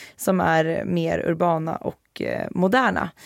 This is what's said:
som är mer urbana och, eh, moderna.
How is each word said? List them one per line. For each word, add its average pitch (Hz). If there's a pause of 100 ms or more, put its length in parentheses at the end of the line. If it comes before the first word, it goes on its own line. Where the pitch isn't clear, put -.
(140)
som 190
är 165
mer 170
urbana 165
och, -
eh, -
moderna. 190 (160)